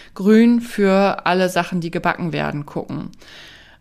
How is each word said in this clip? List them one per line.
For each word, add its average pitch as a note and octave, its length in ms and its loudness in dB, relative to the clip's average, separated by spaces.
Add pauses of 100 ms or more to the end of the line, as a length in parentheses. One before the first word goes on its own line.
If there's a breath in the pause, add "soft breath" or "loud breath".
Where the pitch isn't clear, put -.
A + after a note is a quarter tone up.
(140 loud breath)
Grün A3+ 480 4
für G3 640 0
alle F3+ 220 2
Sachen, F3 320 -2
die E3 120 -6
gebacken E3+ 400 -4
werden, D3 340 -4
gucken. - 440 -10 (720 loud breath)